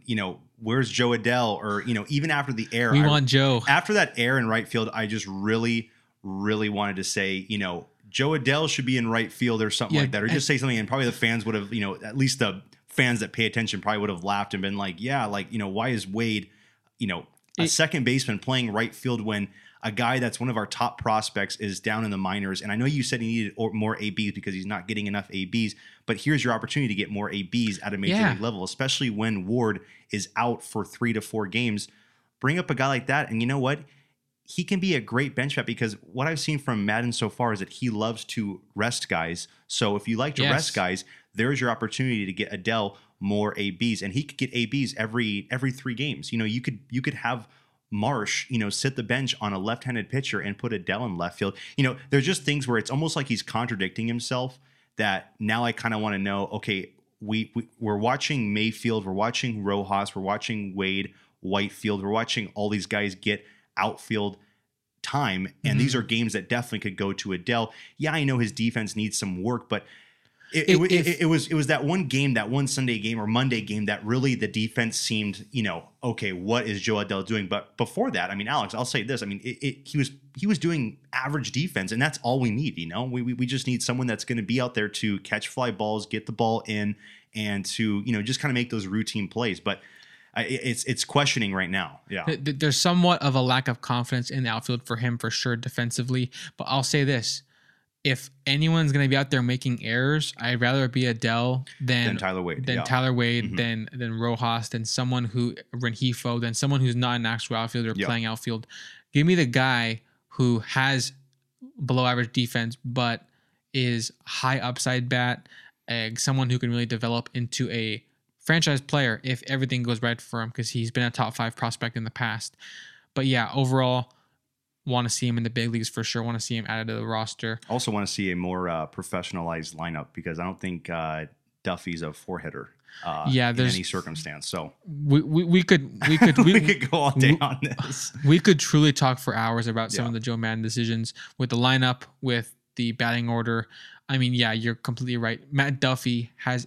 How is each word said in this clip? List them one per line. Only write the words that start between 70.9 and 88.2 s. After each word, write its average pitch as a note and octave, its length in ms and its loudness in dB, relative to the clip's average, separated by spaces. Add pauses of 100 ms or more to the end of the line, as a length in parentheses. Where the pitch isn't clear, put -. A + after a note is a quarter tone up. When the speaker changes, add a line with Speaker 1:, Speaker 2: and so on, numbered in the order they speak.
Speaker 2:
if F3 160 4
Speaker 1:
it, E3 140 0
it E3+ 40 4
was, D#3+ 220 4
it D#3+ 80 0
was D3 120 2
that D3 160 2
one E3 240 2
game, C3+ 280 2
that G#2+ 140 0
one C3+ 180 2
Sunday B2 320 0
game A2+ 200 -2
or G#2 80 -2
Monday A#2+ 340 2
game G#2 240 -2
that G#2 200 -2
really B2+ 300 2
the G#2+ 120 0
defense A2 500 0
seemed, G#2 540 -2
you A#2 120 0
know, E2+ 260 -4 (140)
"Okay, A2 280 -2
what G#2 360 0
is G2+ 120 -2
Jo G#2+ 160 0
Adell G2 300 -2
doing?" G#2 220 -2
But G#2 280 -4
before A#3 360 -2
that, F#2 180 0
I G2 60 -6
mean, G#2 120 -4
Alex, B2+ 280 -2
I'll B2 100 -2
say B2+ 180 -2
this. A#2+ 200 -4
I - 20 -6
mean, G2+ 180 -6
it, B2 220 -8
it, C3+ 180 -4
he - 140 -6
was, C3+ 140 2 (240)
he G3 100 -4
was G3+ 140 2
doing D3+ 380 -2 (140)
average C3+ 400 -2
defense, C3 400 -2
and A2+ 100 -2
that's D3 200 0
all B2+ 180 2
we A#2 120 2
need, B2 260 -2
you E2 100 -6
know? G2 160 -6
We, B2 200 -4
we, B2 100 -2
we B2 140 -2
just C3 180 -4
need B2 160 0
someone B2+ 240 0
that's A2 200 -2
gonna A#2 180 -2
be A#2+ 180 2
out B2 140 -2
there G#2+ 140 2
to G#2 300 -2
catch - 280 -4
fly B2 240 -2
balls, G#2+ 340 -2
get - 220 -6
the - 60 -4
ball A2+ 340 2
in, G#2 280 0 (380)
and G#2 320 -4
to, G#2 400 -2
you A#2+ 80 0
know, G#2 80 0